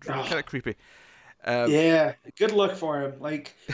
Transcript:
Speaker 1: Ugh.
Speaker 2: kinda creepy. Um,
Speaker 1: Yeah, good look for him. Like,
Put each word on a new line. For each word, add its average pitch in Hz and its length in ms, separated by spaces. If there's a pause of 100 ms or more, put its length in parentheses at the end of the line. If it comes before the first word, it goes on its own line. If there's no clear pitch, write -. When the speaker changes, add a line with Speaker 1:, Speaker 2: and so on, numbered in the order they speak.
Speaker 1:
Ugh. 135 180
Speaker 2:
kinda 156 160
creepy. 120 340 (680)
Um, 120 260
Speaker 1:
Yeah, 156 440 (220)
good 208 160
look 196 220
for 147 280
him. 139 180
Like, 147 340 (200)